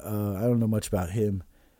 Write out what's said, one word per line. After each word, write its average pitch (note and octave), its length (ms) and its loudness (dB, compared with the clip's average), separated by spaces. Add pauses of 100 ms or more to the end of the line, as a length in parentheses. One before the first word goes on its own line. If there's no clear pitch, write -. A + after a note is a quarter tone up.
uh, G#2 340 -2
I F#2+ 40 -2
don't A#2+ 180 4
know A2+ 80 2
much G#2+ 200 0
about F#2 220 0
him. G2+ 320 0 (380)